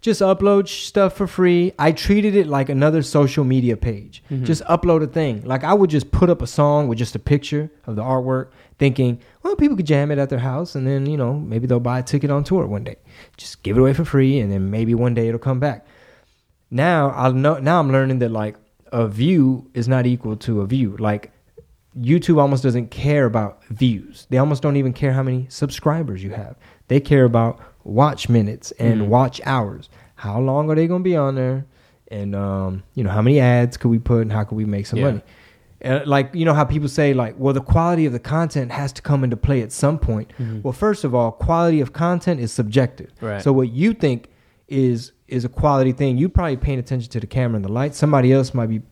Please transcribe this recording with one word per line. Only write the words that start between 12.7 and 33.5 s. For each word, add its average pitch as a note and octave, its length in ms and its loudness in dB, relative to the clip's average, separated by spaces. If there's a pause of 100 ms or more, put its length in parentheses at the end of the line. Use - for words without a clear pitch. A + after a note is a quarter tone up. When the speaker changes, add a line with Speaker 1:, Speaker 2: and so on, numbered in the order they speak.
Speaker 1:
day. - 100 -10 (400)
Just - 260 -20
give G2+ 160 -2
it B2+ 40 6
away C3+ 120 4
for D#3+ 120 -2
free, C3+ 340 2
and G#2 120 -2
then G2 200 -2
maybe A2+ 240 0
one A#2+ 180 0
day A#2 140 0
it'll A#2 120 -2
come C3 200 -2
back." C3 260 -4 (840)
Now C#3+ 400 2
I B2+ 200 0
know, C#3 260 2
now D3+ 240 2
I'm C#3 100 0
learning C3 280 2
that, A#2 120 0
like, G#2+ 240 -4 (380)
a A#2 140 0
view C3 680 2
is A#2+ 160 -4
not B2+ 160 2
equal A#2+ 320 -2
to G#2+ 240 -2
a G2 40 -2
view. A2 320 -2
Like, G#2 340 -4 (680)
YouTube D#3 400 2
almost C#3 240 2
doesn't A#2+ 260 0
care C#3+ 360 2
about G#2+ 400 -2
views. A2 640 -2
They B2+ 80 0
almost C#3 260 2
don't C#3+ 140 2
even C3 160 0
care C#3 180 -2
how C3 120 0
many B2+ 260 -4
subscribers C#3+ 760 -4
you G2 80 -8
have. G2 240 -12 (320)
They C#3+ 140 -12
care C3+ 240 4
about A#2 340 0 (240)
watch C3+ 460 -2
minutes A2+ 500 0
and A2+ 220 2
Speaker 2:
Mm. G#2 60 -2
Speaker 1:
watch B2 380 0
hours. B2 440 -6 (260)
How G#2 240 -6
long C#3 300 0
are D#3 60 2
they E3 100 2
gonna F3+ 180 -2
be F3+ 120 2
on C#3 200 0
there? C3 300 -4 (440)
And, G2+ 260 -8
um, F#2+ 480 -4 (100)
you A#2+ 100 -4
know, G2 60 -2
how G#2+ 120 0
many C#3 180 4
ads B2 380 2